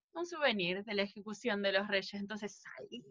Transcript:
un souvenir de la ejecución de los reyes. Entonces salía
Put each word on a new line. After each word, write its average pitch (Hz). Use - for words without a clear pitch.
un 339
souvenir 208
de 220
la 202
ejecución 208
de 196
los 196
reyes. 190
Entonces 202
salía -